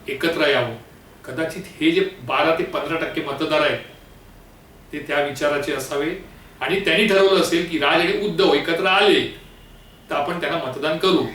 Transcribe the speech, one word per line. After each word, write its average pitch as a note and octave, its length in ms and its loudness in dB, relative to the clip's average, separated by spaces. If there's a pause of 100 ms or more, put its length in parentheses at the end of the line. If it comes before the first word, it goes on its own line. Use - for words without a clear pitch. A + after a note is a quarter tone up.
एकत्र D3+ 400 0
यावं. B2 260 0 (500)
कदाचित D#3+ 380 -6 (180)
हे D#3 100 4
जे F#3+ 200 2 (120)
बारा D3 360 2
ते F3 60 0
पंधरा D3+ 320 -4
टक्के - 260 -4
मतदार D3 380 -2
आहेत, C#3+ 180 0 (1120)
ते D3 60 -8
त्या C#3+ 220 -2
विचाराचे C#3+ 520 -2
असावे C#3+ 420 -4 (460)
आणि G3 200 0
त्यांनी F#3+ 260 2
ठरवलं G3 340 6
असेल E3+ 300 0
की D#3+ 80 -2
राज D3 220 4
आणि G3 260 0
उद्धव E3 280 4
एकत्र E3+ 320 0
आले, F#3+ 520 2 (720)
तर D#3+ 40 -4
आपण E3 260 -2
त्यांना E3 180 -2
मतदान D#3 380 -4
करू. E3 380 2